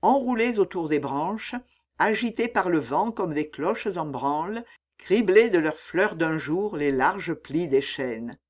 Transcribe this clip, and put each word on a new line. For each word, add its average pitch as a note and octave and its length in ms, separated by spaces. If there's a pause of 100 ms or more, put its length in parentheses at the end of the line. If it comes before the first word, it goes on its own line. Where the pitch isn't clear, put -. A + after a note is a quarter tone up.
enroulés A#3+ 580
autour F3 280
des D3 120
branches, D#3 560 (420)
agités A3 500
par G3 220
le E3 100
vent D3+ 320
comme F#3 220
des D3+ 160
cloches F#3 480
en D#3+ 80
branle, D3+ 580 (340)
criblaient G#3 520
de F#3 100
leurs D#3 200
fleurs F#3+ 360
d'un D#3+ 220
jour F3 380
les D3 160
larges E3 420
plis D#3+ 340
des C3+ 140
chênes. A#2+ 560 (120)